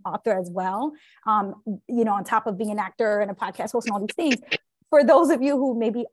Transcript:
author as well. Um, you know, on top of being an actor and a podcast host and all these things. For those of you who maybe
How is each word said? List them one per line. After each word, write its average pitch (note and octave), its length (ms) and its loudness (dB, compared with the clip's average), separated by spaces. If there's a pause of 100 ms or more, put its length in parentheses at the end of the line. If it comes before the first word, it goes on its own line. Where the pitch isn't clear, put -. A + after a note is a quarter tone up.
author G3 320 -2
as F3+ 140 -6
well. F#3+ 400 -4 (340)
Um, G#3 300 0 (320)
you A#3 160 0
know, G#3+ 100 0
on G3 120 -4
top A3 200 0
of G3+ 120 -4
being G#3+ 140 -4
an G#3 80 -6
actor G#3 420 -2
and G3+ 100 -2
a F#3+ 40 -10
podcast F#3+ 360 -8
host A#3 160 -2
and G#3+ 60 -4
all G3+ 80 -2
these G#3+ 140 -8
things. D4+ 200 0 (540)
For C#4+ 140 6
those C4+ 280 6
of C4 100 2
you C#4 160 2
who C4 160 0
maybe A3+ 400 -2